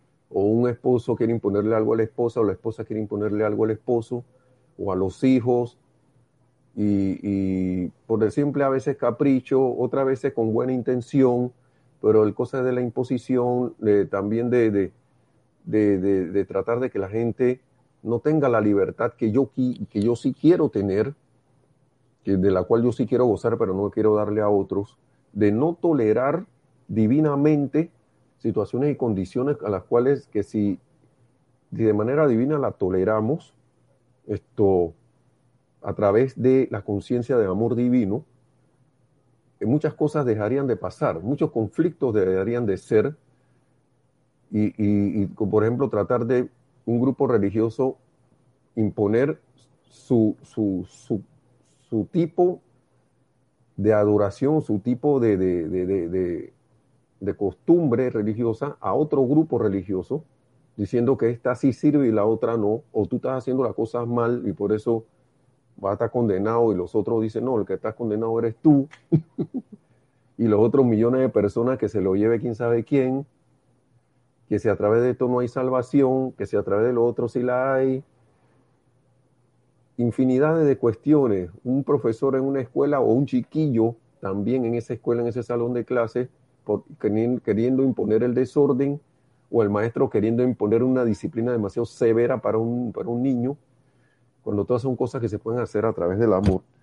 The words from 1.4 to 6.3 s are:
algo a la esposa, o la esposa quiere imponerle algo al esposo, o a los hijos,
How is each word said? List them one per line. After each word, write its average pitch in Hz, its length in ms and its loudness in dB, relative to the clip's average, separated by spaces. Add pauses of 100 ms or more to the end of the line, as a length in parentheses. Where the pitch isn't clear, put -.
algo 110 160 0
a 113 60 0
la 110 60 2
esposa, 117 360 -4
o 113 40 4
la 98 80 0
esposa 110 320 -8
quiere 110 180 -6
imponerle 104 420 -4
algo 107 200 0
al 110 80 0
esposo, 120 520 -4 (540)
o 95 120 -4
a 92 60 -2
los 92 260 -2
hijos, 123 560 0 (960)